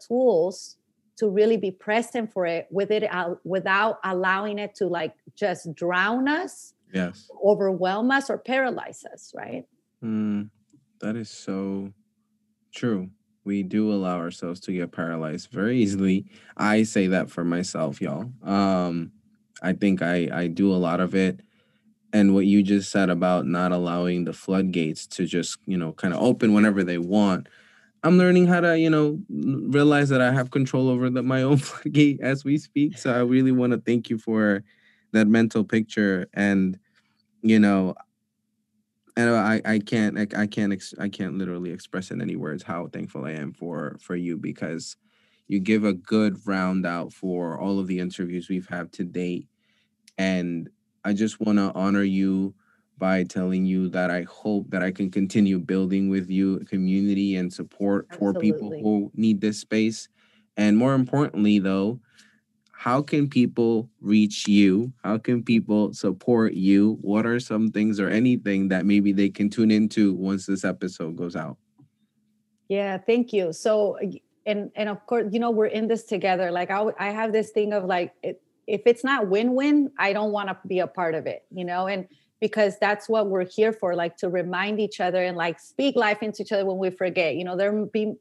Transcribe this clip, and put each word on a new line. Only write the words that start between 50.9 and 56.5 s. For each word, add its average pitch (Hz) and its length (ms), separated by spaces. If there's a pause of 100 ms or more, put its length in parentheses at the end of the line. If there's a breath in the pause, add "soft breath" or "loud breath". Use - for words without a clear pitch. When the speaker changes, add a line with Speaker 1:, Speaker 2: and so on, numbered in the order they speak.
Speaker 2:
I 104 80
just 107 280
wanna 104 340
honor 98 300
you 95 500 (420)
by 92 280
telling 92 420
you 92 220
that 90 220
I 87 120
hope 101 480
that 95 120
I 92 100
can 95 180
continue 98 480
building 95 500
with 95 220
you 95 260